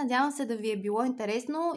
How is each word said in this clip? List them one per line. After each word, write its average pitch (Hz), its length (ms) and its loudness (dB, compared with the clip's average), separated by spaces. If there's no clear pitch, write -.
Надявам 262 300 2
се 285 120 -2
да 226 120 -2
ви 214 140 -2
е 208 100 0
било 208 240 0
интересно 254 720 0